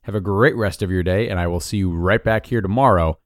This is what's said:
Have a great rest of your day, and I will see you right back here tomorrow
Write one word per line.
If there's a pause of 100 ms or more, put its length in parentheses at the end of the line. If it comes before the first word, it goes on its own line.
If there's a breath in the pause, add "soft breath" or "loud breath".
Have
a
great
rest
of
your
day,
and
I
will
see
you
right
back
here
tomorrow